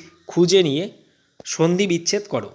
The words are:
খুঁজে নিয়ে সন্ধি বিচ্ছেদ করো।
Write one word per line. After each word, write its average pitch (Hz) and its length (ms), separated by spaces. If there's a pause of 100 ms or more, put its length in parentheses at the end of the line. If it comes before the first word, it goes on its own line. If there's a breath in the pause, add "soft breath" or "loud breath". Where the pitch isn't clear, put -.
(280 loud breath)
খুঁজে 180 360
নিয়ে 147 200 (640)
সন্ধি 175 420
বিচ্ছেদ 175 420
করো। 104 260